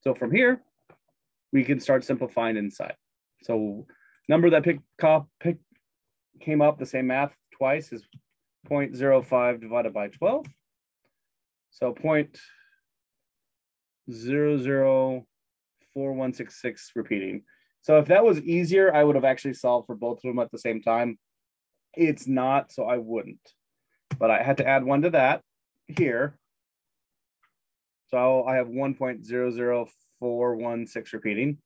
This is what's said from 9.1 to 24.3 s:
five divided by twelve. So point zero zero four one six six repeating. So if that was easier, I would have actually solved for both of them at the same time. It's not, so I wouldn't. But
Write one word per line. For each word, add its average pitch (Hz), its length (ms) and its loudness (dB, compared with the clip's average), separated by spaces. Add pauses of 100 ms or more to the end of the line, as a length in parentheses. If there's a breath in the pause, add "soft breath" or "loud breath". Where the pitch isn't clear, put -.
five 123 400 0
divided 113 320 -4
by 104 140 -4
twelve. 233 400 -4 (1200)
So 123 220 -6
point 151 480 -2 (1700 soft breath)
zero 143 460 -2
zero 131 720 0 (680)
four 139 200 -6
one 131 180 -4
six - 300 -14
six - 340 -10
repeating. 104 480 -6 (380)
So 156 160 4
if 147 100 6
that 190 160 6
was 190 180 4
easier, 175 520 2
I 151 100 6
would 147 120 4
have 131 100 0
actually 131 300 -2
solved 123 320 -2
for 117 80 -10
both 117 240 -6
of 127 100 -8
them 123 100 -4
at 120 120 -4
the 113 80 -14
same 110 220 -4
time. 117 360 -2 (760)
It's 156 320 0
not, 131 440 0
so 120 140 -6
I 123 120 0
wouldn't. 110 420 -8 (800)
But 113 120 2